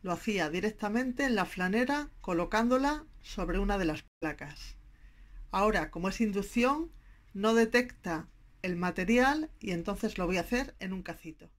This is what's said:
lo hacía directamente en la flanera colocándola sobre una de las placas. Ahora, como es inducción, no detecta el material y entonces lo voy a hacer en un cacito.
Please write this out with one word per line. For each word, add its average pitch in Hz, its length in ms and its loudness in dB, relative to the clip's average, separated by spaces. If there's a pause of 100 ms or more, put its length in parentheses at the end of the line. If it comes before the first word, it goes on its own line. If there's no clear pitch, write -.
lo 180 100 -2
hacía 170 380 -2
directamente 220 720 0
en 240 80 2
la 190 120 2
flanera 240 640 0 (100)
colocándola 240 800 0 (180)
sobre 180 360 -4
una 202 220 2
de 185 60 2
las 151 200 -2 (160)
placas. 147 560 -8 (760)
Ahora, 190 380 2
como 180 200 -2
es 185 120 -2
inducción, 240 680 2 (420)
no 214 220 4
detecta 233 760 2 (320)
el 180 140 -2
material 233 760 2 (100)
y 196 120 -6
entonces 202 480 -4
lo 180 80 0
voy 185 100 0
a 175 40 0
hacer 254 380 -4
en 190 140 -6
un 185 80 -6
cacito. 165 580 -14